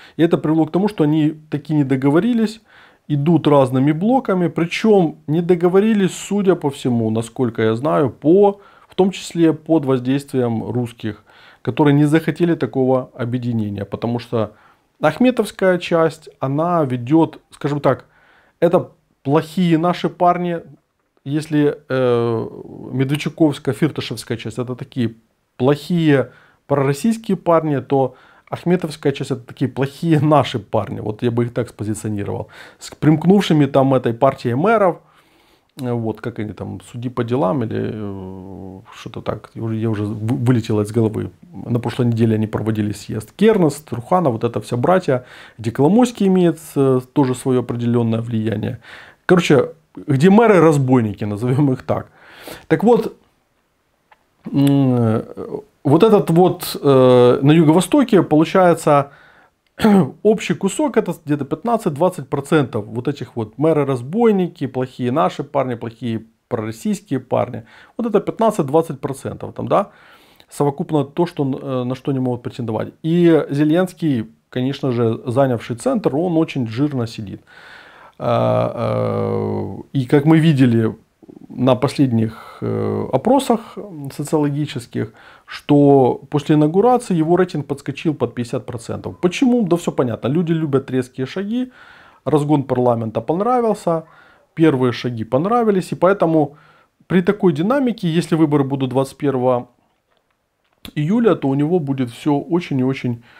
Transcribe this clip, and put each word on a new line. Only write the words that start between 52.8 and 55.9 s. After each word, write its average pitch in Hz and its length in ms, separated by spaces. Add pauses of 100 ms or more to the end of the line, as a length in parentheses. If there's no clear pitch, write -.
вот, 220 320 (1400)
м, 139 440
э, 113 260 (640)
вот 156 200